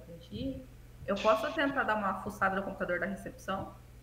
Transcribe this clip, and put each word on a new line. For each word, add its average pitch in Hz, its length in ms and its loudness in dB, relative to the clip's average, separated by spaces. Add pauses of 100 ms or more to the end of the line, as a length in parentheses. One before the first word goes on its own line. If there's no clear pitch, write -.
gente 170 260 -14
ir, 262 280 -4 (440)
eu 196 100 2
posso 220 380 4
tentar 277 300 4
dar 214 120 4
uma 196 260 2
fuçada 190 340 2
no 190 80 2
computador 180 360 0
da 170 60 0
recepção? - 680 -4 (280)